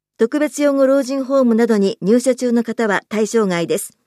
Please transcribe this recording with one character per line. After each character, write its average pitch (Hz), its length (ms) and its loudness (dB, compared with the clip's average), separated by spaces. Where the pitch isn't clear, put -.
特 240 220 0
別 294 240 -2
養 285 120 2
護 269 120 4
老 277 160 2
人 269 220 -6
ホ 269 160 0
ー 262 40 2
ム 233 100 2
な 233 120 2
ど 226 100 0
に 196 240 0
入 220 200 2
所 254 140 0
中 247 180 -2
の 233 100 2
方 226 260 -4
は 190 200 -2
対 208 180 -2
象 220 200 0
外 170 200 -2
で 151 120 -2
す。 - 180 -12